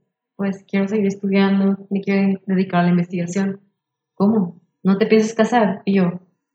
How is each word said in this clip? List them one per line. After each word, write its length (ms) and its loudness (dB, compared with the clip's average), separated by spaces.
"Pues 300 -6
quiero 220 -2
seguir 200 0
estudiando, 680 0
me 100 -4
quiero 460 0
dedicar 340 0
a 40 2
la 60 2
investigación". 720 -2
"¿Cómo? 480 -2
¿No 140 2
te 100 2
piensas 280 2
casar?". 500 0
Y 120 0
yo, 240 0